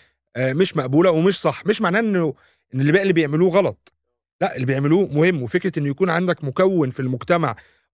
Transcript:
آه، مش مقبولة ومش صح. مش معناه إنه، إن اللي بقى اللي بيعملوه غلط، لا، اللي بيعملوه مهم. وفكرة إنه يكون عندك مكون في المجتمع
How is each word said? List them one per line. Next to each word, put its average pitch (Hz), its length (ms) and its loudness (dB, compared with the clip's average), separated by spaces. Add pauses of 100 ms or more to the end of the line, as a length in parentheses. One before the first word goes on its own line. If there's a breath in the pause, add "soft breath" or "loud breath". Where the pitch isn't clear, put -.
(360 soft breath)
آه، 131 160 -2
مش 175 240 0
مقبولة 147 340 2
ومش 170 300 2
صح. - 260 -2
مش 220 160 -2
معناه 190 180 0
إنه، 180 340 -2 (400 soft breath)
إن 131 60 -2
اللي 143 120 2
بقى 196 100 4
اللي 196 100 2
بيعملوه 160 380 2
غلط، 165 420 -2 (480)
لا، 180 140 -2
اللي 131 120 -4
بيعملوه 143 420 2
مهم. 151 340 0
وفكرة 180 360 -2
إنه 147 100 -2
يكون 175 220 -2
عندك 175 340 -2
مكون 165 460 0
في 131 100 -10
المجتمع 131 560 -2 (380 soft breath)